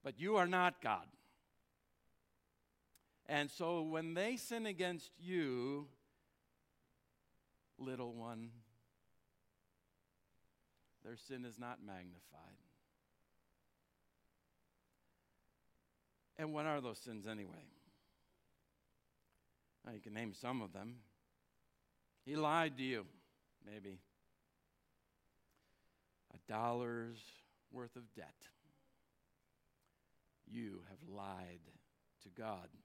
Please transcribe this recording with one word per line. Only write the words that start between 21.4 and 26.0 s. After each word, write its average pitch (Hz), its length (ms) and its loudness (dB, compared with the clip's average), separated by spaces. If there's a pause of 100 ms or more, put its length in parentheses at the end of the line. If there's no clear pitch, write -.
He 139 100 -4
lied 156 420 6
to 131 60 -2
you, 120 220 0 (600)
maybe. 98 340 -10 (2250)